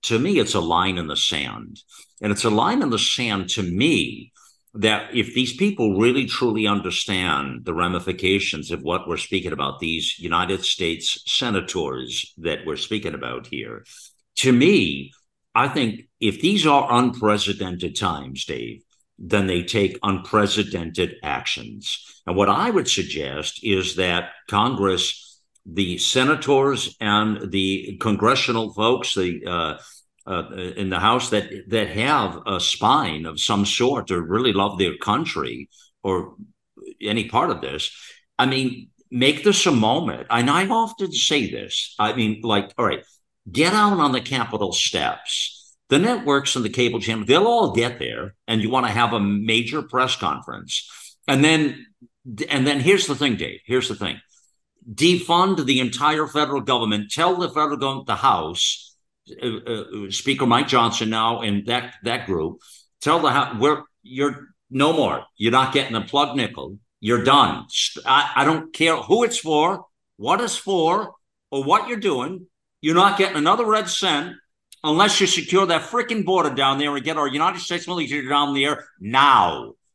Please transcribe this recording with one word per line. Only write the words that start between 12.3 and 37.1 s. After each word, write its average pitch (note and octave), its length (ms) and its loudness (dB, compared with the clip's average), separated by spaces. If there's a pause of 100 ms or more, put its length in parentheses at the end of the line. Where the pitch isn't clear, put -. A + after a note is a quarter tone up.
that D#2+ 280 -6
we're D2+ 100 -6
speaking G2+ 400 -6
about B1 320 -10
here, A1+ 360 -12 (520)
to - 160 4
me, A#2+ 600 4 (440)
I B2 120 4
think B2+ 340 -2 (180)
if G2 220 0
these F3+ 260 2
are C#3+ 240 4
unprecedented G2+ 1040 0
times, C#2+ 500 -6
Dave, A#1 380 -10 (360)
then F#2+ 280 0
they F2 160 0
take G2 400 0
unprecedented F#2+ 1200 0
actions. - 1000 -8
And F2+ 100 -4
what G2 140 4
I E3 200 2
would G3 180 0
suggest D2 760 -4
is F#2+ 320 0
that F2 360 -2 (180)
Congress, G2+ 920 0 (240)
the F2+ 320 -2
senators C3+ 1000 2
and G#2 520 0
the F#2+ 480 -2
congressional A2+ 760 0
folks, A2+ 420 0
the, F2+ 300 -2
uh, E2+ 320 -4 (520)
uh, F2+ 200 -4 (260)
in G2 140 -4
the F2+ 100 0
House A2+ 300 2
that, G#2 200 0 (200)
that G#2 200 0
have G#2+ 560 -2
a F#2+ 140 -2
spine G#2 680 0
of D#2+ 140 -10
some G2+ 260 2
sort A#2+ 460 0
or F2 100 -2
really G#2 320 0
love G2 240 0
their F2+ 200 0
country D2+ 720 -4 (340)
or F#2 320 -4 (640)
any G#2+ 280 -2